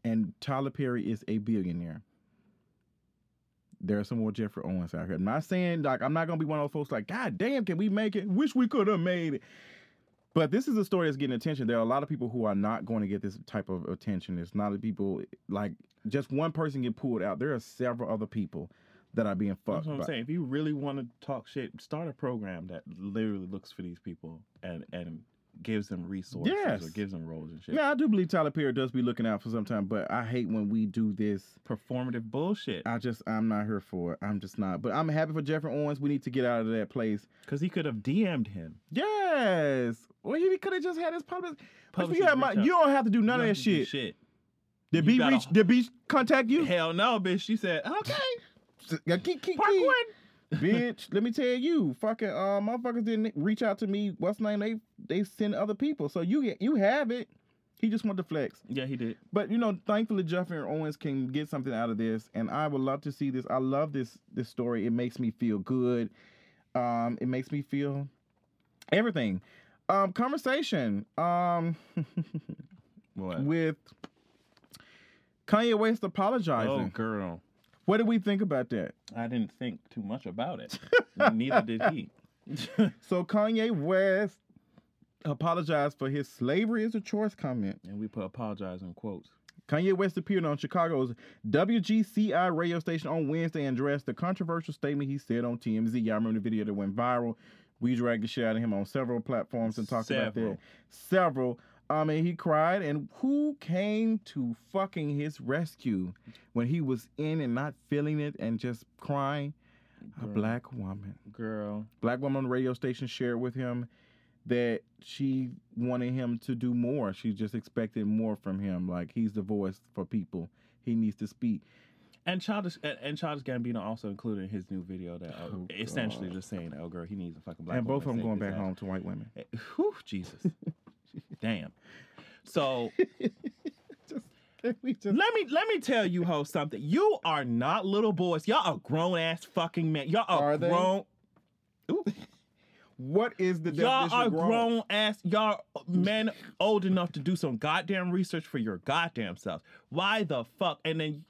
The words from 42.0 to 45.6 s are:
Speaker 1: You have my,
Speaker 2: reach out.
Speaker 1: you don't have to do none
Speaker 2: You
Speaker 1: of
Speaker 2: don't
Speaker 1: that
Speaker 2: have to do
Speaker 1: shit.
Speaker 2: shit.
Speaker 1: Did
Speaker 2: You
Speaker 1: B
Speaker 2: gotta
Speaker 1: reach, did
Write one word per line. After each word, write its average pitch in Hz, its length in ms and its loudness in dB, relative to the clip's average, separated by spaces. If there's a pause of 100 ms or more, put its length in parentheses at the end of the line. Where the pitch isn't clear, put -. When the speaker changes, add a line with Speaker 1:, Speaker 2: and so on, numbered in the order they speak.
Speaker 1:
You 381 60 6
have 285 120 6
my, 262 120 4
Speaker 2:
reach 208 80 2
out. 202 80 4
Speaker 1:
you 311 60 6
don't 320 180 8
have 269 160 4
to 214 40 4
do 233 120 6
none 214 40 6
Speaker 2:
You 233 60 4
Speaker 1:
of 254 60 2
Speaker 2:
don't - 20 2
Speaker 1:
that 226 80 4
Speaker 2:
have 202 80 4
to - 80 -6
do 175 200 4
Speaker 1:
shit. - 40 -6
Speaker 2:
shit. 127 280 -4 (760)
Speaker 1:
Did 160 140 6
Speaker 2:
You 220 60 10
Speaker 1:
B 254 60 8
Speaker 2:
gotta 139 180 6
Speaker 1:
reach, - 140 2
did 196 160 8